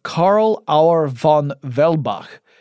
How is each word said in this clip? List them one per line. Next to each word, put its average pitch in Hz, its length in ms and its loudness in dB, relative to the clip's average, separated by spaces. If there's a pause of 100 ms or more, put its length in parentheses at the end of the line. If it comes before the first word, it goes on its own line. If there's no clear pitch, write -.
Karl 208 640 0
Auer 160 380 2
von 147 480 0 (100)
Wellbach 135 680 -2 (320)